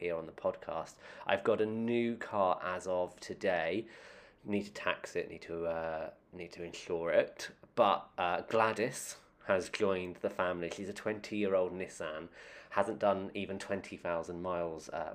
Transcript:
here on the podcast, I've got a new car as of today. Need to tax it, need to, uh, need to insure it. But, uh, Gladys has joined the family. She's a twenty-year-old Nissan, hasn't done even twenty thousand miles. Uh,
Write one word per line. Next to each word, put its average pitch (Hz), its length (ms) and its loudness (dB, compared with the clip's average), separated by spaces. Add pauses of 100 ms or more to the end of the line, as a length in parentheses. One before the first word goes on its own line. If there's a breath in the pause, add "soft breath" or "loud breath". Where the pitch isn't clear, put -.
here 85 160 0
on 82 100 -4
the 78 60 -12
podcast, 80 600 -4 (300 loud breath)
I've - 200 4
got 107 160 6
a 107 60 4
new 117 500 2
car 95 480 2
as 90 240 -2
of 90 320 0
today. 90 680 0 (580 loud breath)
Need 104 200 0
to - 80 -14
tax - 420 -2
it, 85 160 -2
need 85 120 -12
to, 85 240 -4
uh, 82 440 -2 (220)
need 87 200 -10
to 90 120 -10
insure 85 480 -2
it. - 380 4 (260)
But, 98 320 6 (100)
uh, 87 300 2
Gladys 110 680 2 (280)
has 92 220 2
joined 90 520 0
the 98 100 0
family. 87 440 -2
She's 98 140 -6
a 104 40 -4
twenty-year-old 104 800 0
Nissan, 82 540 -6 (440 loud breath)
hasn't 104 280 2
done 98 340 4
even 98 280 -4
twenty 98 360 -6
thousand 85 460 -2
miles. 87 460 -2
Uh, 80 260 -4